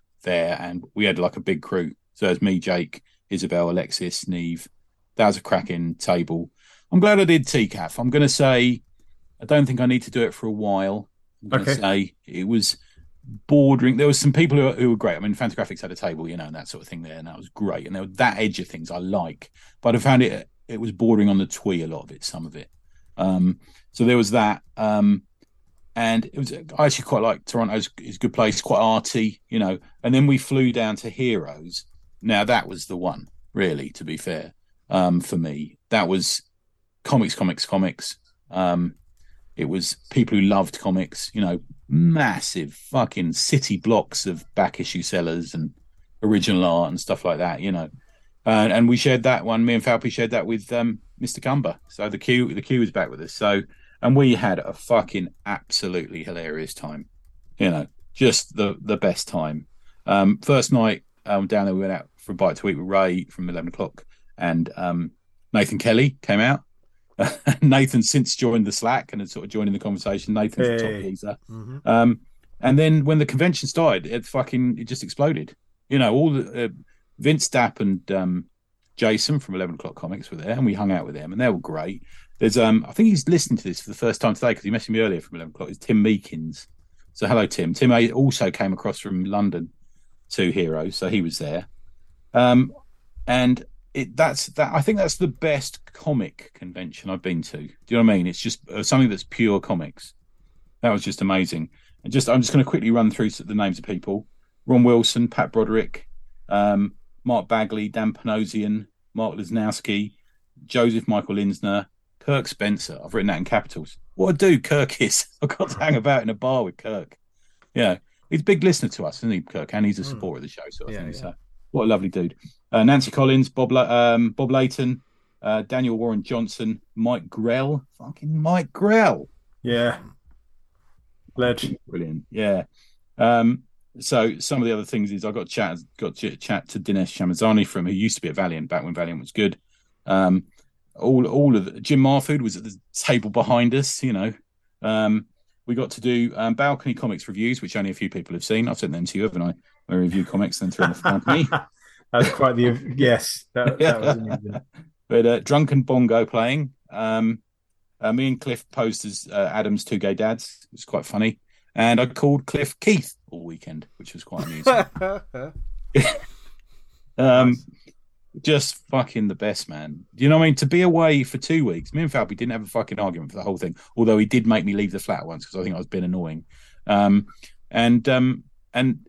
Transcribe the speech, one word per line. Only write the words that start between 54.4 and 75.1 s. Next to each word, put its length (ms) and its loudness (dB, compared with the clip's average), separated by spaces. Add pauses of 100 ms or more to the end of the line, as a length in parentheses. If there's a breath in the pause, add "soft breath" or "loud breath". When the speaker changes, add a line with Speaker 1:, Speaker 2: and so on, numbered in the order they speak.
Speaker 1:
a 140 -10
fucking 560 -2 (180)
absolutely 800 -6
hilarious 500 -10
time, 320 -12 (520)
you 120 2
know, 160 -4 (280)
just 420 2
the, 240 -2
the 160 -4
best 320 -2
time. 380 -6 (400)
Um, 320 4
first 340 2
night, 300 2 (240)
um, 200 -2
down 200 0
there, 80 -2
we 80 -2
went 100 -4
out 240 -8
for 160 -14
a 20 -6
bite 220 0
to 120 -4
eat 80 0
with 120 -8
Ray 380 2
from 220 -8
eleven 200 -6
o'clock, 360 -10 (340)
and, 380 0
um, 360 -4 (400)
Nathan 260 2
Kelly 440 2
came 180 0
out. 220 2 (560)
<laughs> 440 0
Nathan's 480 4
since 240 2
joined 320 2
the 60 -4
Slack 400 -2
and 80 -8
had 100 -10
sort 140 -12
of 60 -14
joined 180 -2
in 40 0
the 60 -2
conversation. 560 -4
Nathan's 320 0
a 120 0
top 120 -2
Speaker 2:
Hey. 120 -8
Speaker 1:
geezer. 340 -8 (120)
Speaker 3:
Mm-hmm. 360 -14
Speaker 1:
Um, 360 4 (400)
and 180 4
then 260 4
when 140 4
the 80 4
convention 420 0
started, 380 2
it 180 -6
fucking, 540 -2
it 60 -8
just 200 -10
exploded. 500 -4 (340)